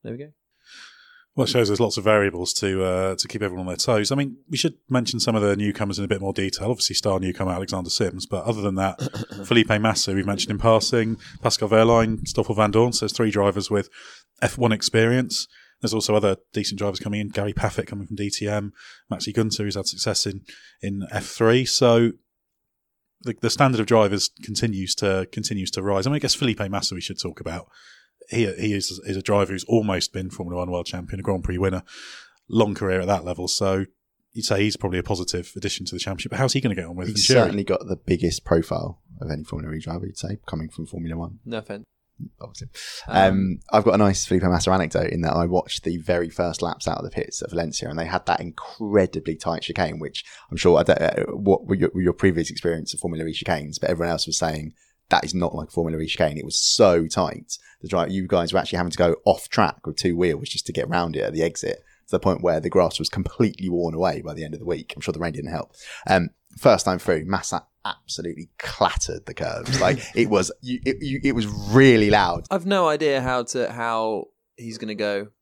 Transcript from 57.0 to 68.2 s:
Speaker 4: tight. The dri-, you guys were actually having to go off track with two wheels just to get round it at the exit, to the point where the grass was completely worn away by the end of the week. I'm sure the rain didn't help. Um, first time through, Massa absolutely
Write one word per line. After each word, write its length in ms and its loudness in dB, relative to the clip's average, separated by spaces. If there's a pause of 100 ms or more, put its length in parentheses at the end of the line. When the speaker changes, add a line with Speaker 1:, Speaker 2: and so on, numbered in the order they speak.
Speaker 4:
tight. 500 -4 (240)
The 80 -14
dri-, 240 0
you 140 -2
guys 260 2
were 60 4
actually 180 -4
having 140 -2
to 60 -10
go 180 4 (100)
off 240 2
track 360 0
with 120 -6
two 180 0
wheels 340 2
just 180 -6
to 40 -10
get 160 -4
round 280 -2
it 80 -2
at 100 -2
the 100 -2
exit, 400 -4 (240)
to 40 -8
the 80 2
point 220 0
where 180 2
the 100 -4
grass 300 2
was 100 -4
completely 600 -2
worn 260 0
away 260 0
by 140 -10
the 100 -8
end 80 -10
of 60 -12
the 60 -12
week. 300 -6
I'm 60 -16
sure 100 -6
the 80 -6
rain 140 -4
didn't 180 -8
help. 220 -8 (340)
Um, 220 4 (280)
first 280 6
time 140 0
through, 260 0
Massa 400 -4 (200)
absolutely 720 -10